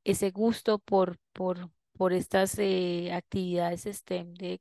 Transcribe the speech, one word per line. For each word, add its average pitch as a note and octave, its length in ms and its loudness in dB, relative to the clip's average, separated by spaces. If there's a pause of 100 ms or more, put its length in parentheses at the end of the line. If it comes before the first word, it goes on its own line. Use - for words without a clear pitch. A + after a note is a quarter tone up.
ese G3 280 0
gusto G#3+ 480 2
por, F#3 380 2 (160)
por, F3+ 360 -4 (240)
por F#3 200 2
estas, F#3+ 460 2
eh, F3+ 540 0
actividades F3 720 -2
stem F3+ 480 -8
de, F#3 280 -10